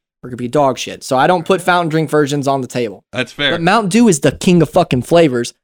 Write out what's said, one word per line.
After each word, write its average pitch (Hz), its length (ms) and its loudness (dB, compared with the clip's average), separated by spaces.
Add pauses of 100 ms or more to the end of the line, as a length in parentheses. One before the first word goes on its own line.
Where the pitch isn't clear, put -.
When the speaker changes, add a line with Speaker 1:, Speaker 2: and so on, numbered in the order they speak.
(220)
Speaker 1:
or 127 60 -18
it 123 40 -14
could 117 60 -10
be 123 100 -8
dog 135 280 0
shit. 92 260 -12
So - 140 -4
I 139 100 2
don't 175 200 0
put 190 160 0
fountain 175 260 0
drink 156 220 -2
versions 147 360 0
on 139 140 -2
the 123 80 -8
table. 113 420 -6
Speaker 2:
That's 120 220 -6
fair. 143 200 -2
Speaker 1:
But 165 100 -4
Mountain 202 260 0
Dew 233 180 4
is 165 140 2
the 139 120 2
king 175 280 2
of 151 80 2
fucking 165 320 0
flavors 127 640 2